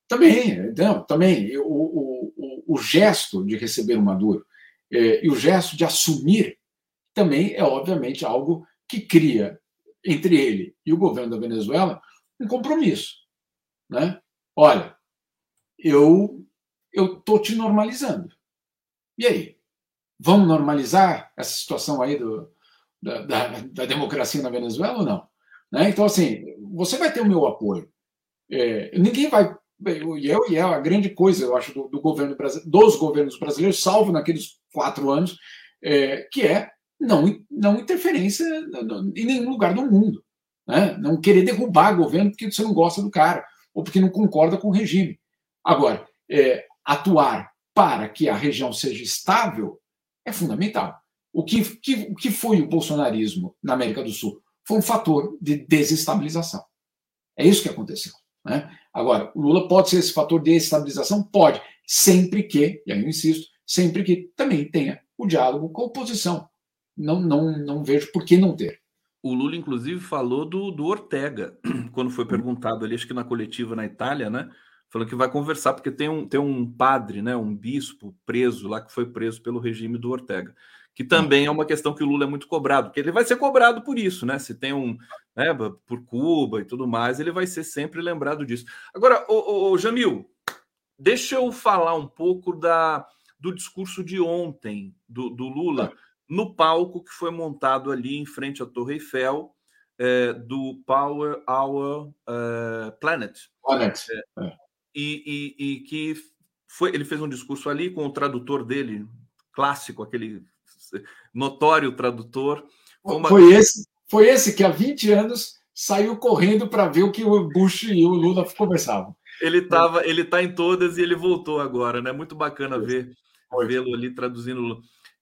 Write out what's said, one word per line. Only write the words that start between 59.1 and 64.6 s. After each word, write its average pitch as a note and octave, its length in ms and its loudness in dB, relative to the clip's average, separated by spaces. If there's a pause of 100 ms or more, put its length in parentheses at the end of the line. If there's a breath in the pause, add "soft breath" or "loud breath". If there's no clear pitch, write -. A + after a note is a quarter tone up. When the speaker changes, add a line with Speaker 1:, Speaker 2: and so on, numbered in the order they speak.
Speaker 1:
o E3 80 -6
Lula E3 280 4
pode F#3+ 200 6
ser F3+ 100 4
esse - 140 0
fator D#3 300 0
de D#3 80 4
estabilização? D#3+ 720 0
Pode, E3+ 380 6 (260 loud breath)
sempre F#3 560 4
que, - 420 0
e - 60 -6
aí G2+ 100 -2
eu B2 60 -2
insisto, D#3+ 400 -2 (180)
sempre F3+ 380 0
que F3+ 320 0
também F3+ 340 -2